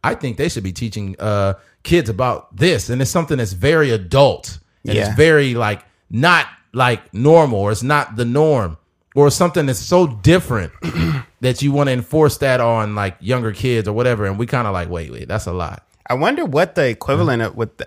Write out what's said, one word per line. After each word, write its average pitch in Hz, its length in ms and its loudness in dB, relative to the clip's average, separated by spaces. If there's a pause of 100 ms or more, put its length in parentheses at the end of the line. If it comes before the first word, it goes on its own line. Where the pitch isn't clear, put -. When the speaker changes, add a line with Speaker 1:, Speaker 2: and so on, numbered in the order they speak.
Speaker 1:
"I 170 100 0
think 123 220 -8
they 160 140 -2
should 107 140 -6
be 92 80 -4
teaching, 101 460 -8
uh, 101 360 0 (300)
kids 160 260 0
about 113 440 -4
this." 113 360 0
And 123 100 -2
it's 135 100 -2
something 160 280 -2
that's 101 160 -4
very 143 380 2
adult 107 640 2 (260)
and - 100 -2
Speaker 2:
Yeah. 104 120 0
Speaker 1:
it's 107 100 -4
very, 143 380 4
like, 107 260 -2 (300)
not, 156 360 2 (280)
like, 123 400 0
normal, 139 460 4
or 101 120 0
it's 110 120 -4
not 139 320 -2
the 117 100 -2
norm, 123 500 0 (380)
or 143 160 6
something 170 360 0
that's 131 120 -2
so 180 280 2
different 120 680 0 (100)
<clears throat> 165 400 -2 (180)
that 127 220 -2
you 143 100 2
wanna 139 200 0
enforce 131 460 2
that 127 220 0
on, 113 340 0
like, 101 260 -4
younger 113 320 -2
kids 113 360 -2
or 104 60 -4
whatever. 117 320 0
And 98 120 -4
we 120 80 -2
kinda 117 260 -2
like, 87 180 -6
"Wait, 82 220 -8
wait, 58 160 -14
that's 101 180 -6
a 85 60 -6
lot." 87 320 -8 (260)
Speaker 2:
I 123 40 0
wonder 233 300 0
what 170 300 0
the 143 140 2
equivalent 117 540 0
of, 110 140 -6
with, 110 140 -4 (160)